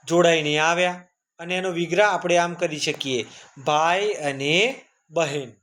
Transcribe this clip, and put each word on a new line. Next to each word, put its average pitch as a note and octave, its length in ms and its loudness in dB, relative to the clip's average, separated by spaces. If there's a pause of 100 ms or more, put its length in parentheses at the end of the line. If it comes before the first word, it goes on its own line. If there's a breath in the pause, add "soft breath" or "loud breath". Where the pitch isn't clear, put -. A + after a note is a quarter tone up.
જોડાઈને E3 540 4
આવ્યા F3+ 480 0 (320)
અને F3 160 -8
એનો F#3 160 -2
વિગ્રહ F3 340 2
આપણે F3 320 0
આમ F3 160 0
કરી D#3 260 -4
શકીએ, C3+ 460 -4 (320 loud breath)
ભાઈ E3 560 0
અને D#3 720 -2 (240)
બહેન. C#3+ 540 -4